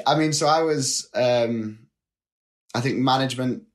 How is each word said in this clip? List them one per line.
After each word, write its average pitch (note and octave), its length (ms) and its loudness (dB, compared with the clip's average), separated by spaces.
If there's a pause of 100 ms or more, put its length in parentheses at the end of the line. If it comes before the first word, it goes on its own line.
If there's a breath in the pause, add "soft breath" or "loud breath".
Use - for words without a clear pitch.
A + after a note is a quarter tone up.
I D3 100 4
mean, D#3 180 0
so D3+ 120 0
I D#3 160 4
was, D3+ 540 -2
um, A#2 720 0 (880)
I A#2+ 60 -2
think B2+ 180 -2
management B2+ 640 0 (120)